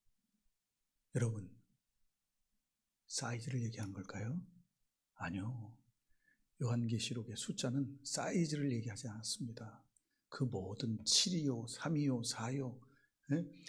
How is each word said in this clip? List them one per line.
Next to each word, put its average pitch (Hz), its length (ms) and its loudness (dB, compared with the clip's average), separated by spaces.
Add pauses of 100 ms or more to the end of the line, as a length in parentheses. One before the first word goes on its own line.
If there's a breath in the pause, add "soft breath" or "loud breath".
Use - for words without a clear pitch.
(1160)
여러분, 107 360 2 (1600)
사이즈를 120 580 -2
얘기한 107 280 -2
걸까요? 110 480 -4 (800)
아니요. 101 560 -4 (840)
요한계시록의 117 760 0
숫자는 - 640 0
사이즈를 147 720 2
얘기하지 113 360 -2
않았습니다. 110 760 -6 (460)
그 - 160 0
모든 107 640 0
칠이요, 143 640 4
삼이요, 143 540 2
사요, 123 560 -2 (540 soft breath)
예? 165 100 4 (260 loud breath)